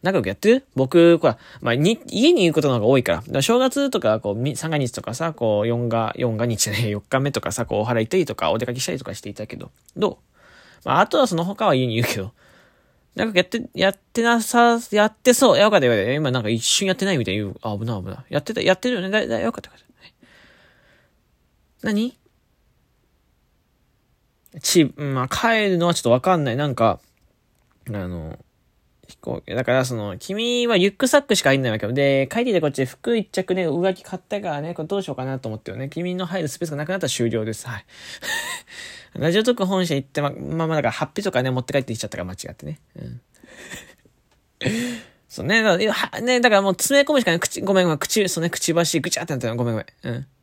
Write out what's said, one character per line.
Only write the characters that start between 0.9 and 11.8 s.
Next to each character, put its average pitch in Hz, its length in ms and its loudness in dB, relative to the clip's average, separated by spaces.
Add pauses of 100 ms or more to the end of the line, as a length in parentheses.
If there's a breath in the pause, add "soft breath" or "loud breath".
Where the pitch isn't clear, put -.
ほ 160 120 2
ら、 123 100 0 (240 loud breath)
ま 120 80 0
あ、 117 40 2
に、 175 240 2 (100)
家 277 260 4
に 220 100 4
い - 40 6
る 156 40 2
こ 160 80 2
と 147 80 2
の 131 60 2
方 117 60 2
が 104 60 2
多 135 120 6
い 123 40 2
か 90 100 0
ら。 87 80 0
だ - 40 -16
か - 80 -12
ら 135 100 0
正 233 160 4
月 262 300 2
と 254 120 -2
か、 110 200 2
こ 104 120 -2
う、 - 20 -2
み-、 123 200 -2
三 160 160 -6
が 156 60 0
日 131 160 -2
と - 80 -8
か 110 140 -8
さ、 160 180 -4
こ 107 320 0
う、 - 20 0
四 117 220 -2
が、 113 300 -2
四 113 180 -2
が 113 80 -2
日 113 240 -2
ね、 104 220 0
四 104 100 -4
日 - 200 -2
目 139 120 -2
と 117 80 -2
か - 120 -6
さ、 117 120 -4
こ - 140 -2
う、 - 20 0
お 107 40 0
祓 113 180 0
い 117 40 0
行 - 20 -16
っ - 20 -6
た 180 80 0
り 160 80 2
と - 80 -6
か、 80 160 -2
お 107 80 0
出 123 80 -4
か 123 80 -6
け 127 60 -8
し - 40 -4
た - 80 -4
り 139 60 -6
と 135 80 -12
か - 80 -10
し - 80 -16
て 104 80 -12
い 101 40 -14
た 107 120 -12
け - 100 -14
ど。 - 140 -16 (260)
ど 190 220 -2 (680 soft breath)
う？ - 40 -8
ま 135 80 4
あ、 170 40 6
あ 208 60 6
と - 100 -2
は 269 100 4
そ 185 100 -2
の 165 80 0
他 202 200 -4
は 175 100 4
家 127 120 2